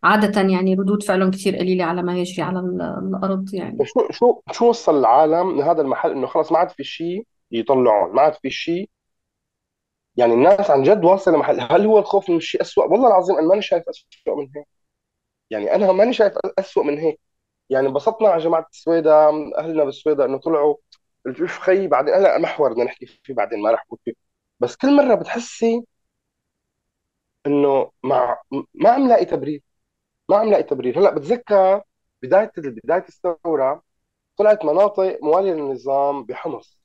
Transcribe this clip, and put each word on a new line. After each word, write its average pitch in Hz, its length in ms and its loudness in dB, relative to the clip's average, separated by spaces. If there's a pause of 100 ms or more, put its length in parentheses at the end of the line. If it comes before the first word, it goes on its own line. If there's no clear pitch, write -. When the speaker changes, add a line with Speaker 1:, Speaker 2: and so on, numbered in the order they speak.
Speaker 1:
عادة 208 380 2
يعني 190 340 2
ردود 202 280 0
فعلهم 190 280 0
كتير 190 240 -2
قليلة 185 300 0
على 180 180 -4
ما 180 160 -2
يجري 180 240 -6
على 185 160 -4
ال-، 185 220 -6 (340)
الأرض 190 380 -4
يعني. 175 300 -10
Speaker 2:
شو، - 280 0
شو، - 300 2 (100)
شو 233 180 4
وصل 170 300 2
العالم 156 580 4
لهذا 156 240 0
المحل 135 300 -2
إنه 131 160 -4
خلص 156 240 -2
ما 160 80 2
عاد 185 120 0
في - 120 -14
شي 180 440 -10 (240)
يطلعون، 110 640 2
ما 131 60 2
عاد 151 120 2
في 139 160 -10
شي؟ 175 400 -8 (1300)
يعني 120 180 4
الناس 180 380 4
عن 139 120 2
جد 180 220 4
واصلة 185 300 4
لمحل، 139 260 0
هل 170 240 2
هو 220 140 4
الخوف 196 300 -2
من 170 100 2
شي - 220 -6
أسوأ؟ - 240 -2
والله 220 220 2
العظيم 185 300 2
أنا 156 100 0
ماني 196 140 -6
شايف 175 280 -4
أسوأ - 460 -10
من 143 200 -10
هيك. 147 120 -18 (840)
يعني 104 260 -4
أنا 190 160 2
ماني 214 220 2
شايف 214 200 2 (260)
أسوأ - 240 -4
من 147 140 -2
هيك. 156 220 -4 (500)
يعني 135 180 0
انبسطنا 208 420 0
على 170 140 0
جماعة 165 300 -2
السويدة، 156 560 4 (300)
أهلنا 156 240 -2
بالسويدة 143 420 -2
إنه 135 140 -4
طلعوا، 151 360 0 (600)
شوف 170 220 -6
خيي 190 280 0
بعدين، 143 280 0
هلا 196 240 2
محور 151 340 -2
بدنا 120 120 -2
نحكي - 220 -12
فيه - 260 -18
بعدين، 107 280 -6
ما 107 100 0
رح 113 160 -2
أقول - 180 -18
فيه. - 80 -8 (460)
بس - 160 -4
كل 277 200 2
مرة 262 200 4
بتحسي 233 680 -4 (1600)
إنه 143 440 0 (120)
مع، 123 380 -2 (320)
ما 190 160 2
عم 262 200 2
لاقي 208 160 4
تبرير، 143 380 -8 (680)
ما 196 80 4
عم 220 140 0
لاقي 196 120 2
تبرير. 127 360 -4
هلا 202 160 4
بتذكر 202 680 0 (400)
بداية 185 340 0
ال-، 143 140 -10 (120)
بداية 170 260 -2
الثورة 160 760 -4 (540)
طلعت 208 280 2
مناطق 190 580 0
موالية 180 300 0
للنظام 139 720 -4
بحمص 123 600 -12